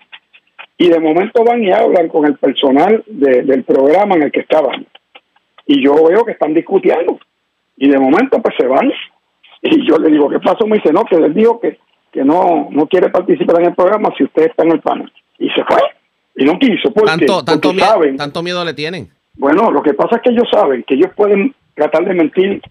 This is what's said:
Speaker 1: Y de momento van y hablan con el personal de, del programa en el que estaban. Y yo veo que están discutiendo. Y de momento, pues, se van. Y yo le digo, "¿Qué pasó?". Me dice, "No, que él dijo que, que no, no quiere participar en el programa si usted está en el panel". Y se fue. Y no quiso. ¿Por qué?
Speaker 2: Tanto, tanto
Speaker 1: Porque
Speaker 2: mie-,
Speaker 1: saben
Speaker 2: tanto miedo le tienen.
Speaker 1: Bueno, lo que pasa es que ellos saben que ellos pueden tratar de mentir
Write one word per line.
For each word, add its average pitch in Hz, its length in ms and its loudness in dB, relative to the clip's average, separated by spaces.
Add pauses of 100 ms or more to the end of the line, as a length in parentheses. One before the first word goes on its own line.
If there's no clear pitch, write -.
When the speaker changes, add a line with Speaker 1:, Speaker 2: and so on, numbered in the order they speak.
(760)
Speaker 1:
Y 175 120 2
de 165 100 4
momento 180 460 0
van 240 180 2
y 190 80 0
hablan 185 380 2
con 156 160 0
el 147 120 0
personal 170 720 0
de, 135 360 0
del 131 220 -2
programa 175 520 2
en 151 80 0
el 135 80 -4
que 143 80 -2
estaban. - 460 -2 (800)
Y 139 180 2
yo 143 100 4 (140)
veo 214 160 2
que 202 80 -6
están 156 200 -4
discutiendo. - 680 -2 (580)
Y 135 120 0
de 139 100 4
momento, 190 440 0
pues, - 160 -2
se 139 80 0
van. 139 240 0 (720)
Y - 260 0
yo 160 100 4
le 156 120 0
digo, 147 180 2
"¿Qué - 120 -2
pasó?". 190 260 0
Me 214 100 0
dice, 170 160 0
"No, 196 120 2
que 214 100 -2
él 160 180 2
dijo 226 280 0
que, - 180 -6 (320)
que 143 140 -6
no, 165 460 0
no 147 160 0
quiere 180 220 0
participar 175 520 0
en 175 80 2
el 170 60 -4
programa 196 440 0
si 143 60 0
usted 156 260 0
está - 140 -2
en 165 80 2
el 151 80 0
panel". - 320 -6 (260)
Y - 120 -4
se - 140 -2
fue. - 160 2 (560)
Y 135 80 0
no 165 140 0
quiso. 202 340 0
¿Por 214 120 2
qué? 180 60 2
Speaker 2:
Tanto, 170 340 0
tanto 147 240 0
Speaker 1:
Porque 185 120 -2
Speaker 2:
mie-, 180 60 2
Speaker 1:
saben 165 300 2
Speaker 2:
tanto 147 260 -8
miedo 175 220 -6
le 160 100 -8
tienen. 151 360 -10 (240)
Speaker 1:
Bueno, 170 360 0
lo 143 100 -2
que 147 140 0
pasa 175 220 -2
es 226 60 -6
que 254 80 2
ellos 233 200 0
saben 143 360 0
que - 80 -2
ellos 170 200 0
pueden 202 400 0 (200)
tratar 151 300 -2
de 190 100 -4
mentir 185 560 -2